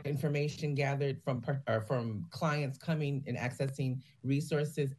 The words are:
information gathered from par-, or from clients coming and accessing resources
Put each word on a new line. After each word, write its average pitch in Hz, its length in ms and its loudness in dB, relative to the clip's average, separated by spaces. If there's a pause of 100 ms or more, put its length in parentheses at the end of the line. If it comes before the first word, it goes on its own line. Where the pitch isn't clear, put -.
information 147 720 0
gathered 139 480 2
from 120 180 0
par-, 139 240 0
or 113 140 4
from 113 500 -2
clients 147 480 0
coming 147 480 0
and 123 100 -2
accessing 131 640 -2 (240)
resources 147 760 0